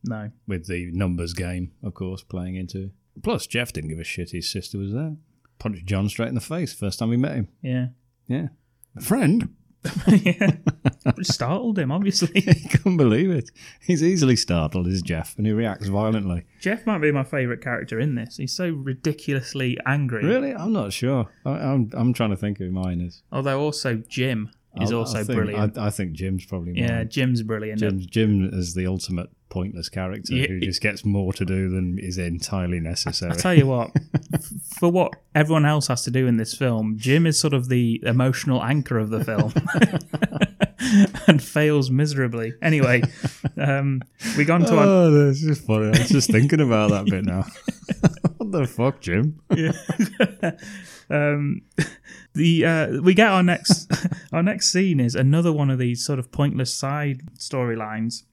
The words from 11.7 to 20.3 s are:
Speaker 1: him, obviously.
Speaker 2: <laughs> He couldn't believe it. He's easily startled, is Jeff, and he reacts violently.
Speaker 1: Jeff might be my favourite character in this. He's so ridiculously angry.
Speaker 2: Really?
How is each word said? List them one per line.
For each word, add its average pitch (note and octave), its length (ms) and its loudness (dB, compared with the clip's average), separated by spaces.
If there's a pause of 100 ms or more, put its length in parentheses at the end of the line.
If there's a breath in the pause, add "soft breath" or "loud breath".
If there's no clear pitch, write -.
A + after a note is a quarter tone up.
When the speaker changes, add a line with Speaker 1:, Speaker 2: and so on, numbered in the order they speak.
Speaker 1:
him, C3+ 120 0
obviously. F#3+ 500 0
Speaker 2:
<laughs> - 0 -
He - 280 4
couldn't F3+ 280 2
believe C#3 340 4
it. C#3+ 180 -2 (320 loud breath)
He's E3 220 2
easily D#3+ 320 4
startled, F2 520 0
is F#2+ 140 0
Jeff, E2 360 -6
and G#2 100 -2
he G#2+ 60 2
reacts G#2 340 -2
violently. G2+ 580 -2 (140)
Speaker 1:
Jeff G#3+ 260 -6
might G#3+ 140 -2
be D3+ 120 2
my C#3 120 0
favourite B2 380 -4
character A#2+ 380 -6
in C#3+ 140 0
this. A#2 240 -8
He's C3 160 -6
so F3+ 160 -4
ridiculously C3+ 1080 -4 (100)
angry. C3+ 360 -2
Speaker 2:
Really? C4 300 0